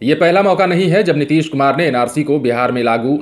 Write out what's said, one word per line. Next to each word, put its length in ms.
ये 120
पहला 280
मौका 220
नहीं 240
है 140
जब 140
नीतीश 320
कुमार 280
ने 100
एनआरसी 360
को 160
बिहार 320
में 120
लागू 380